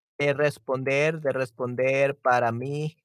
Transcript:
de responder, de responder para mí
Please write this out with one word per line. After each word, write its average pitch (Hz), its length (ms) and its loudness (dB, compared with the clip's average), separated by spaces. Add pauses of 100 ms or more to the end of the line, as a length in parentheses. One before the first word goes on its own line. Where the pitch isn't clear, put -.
(200)
de 143 140 2
responder, 143 880 0
de 135 100 -2
responder 131 840 0
para 120 340 2
mí 143 540 -6